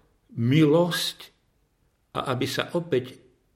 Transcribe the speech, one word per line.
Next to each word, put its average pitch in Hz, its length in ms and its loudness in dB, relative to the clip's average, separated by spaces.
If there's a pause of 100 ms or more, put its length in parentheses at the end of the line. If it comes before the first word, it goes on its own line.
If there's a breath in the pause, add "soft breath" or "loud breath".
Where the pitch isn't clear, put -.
(340)
milosť 151 840 2 (920)
a 139 240 -4
aby 127 160 -2
sa - 240 -6
opäť, 156 400 -2 (420)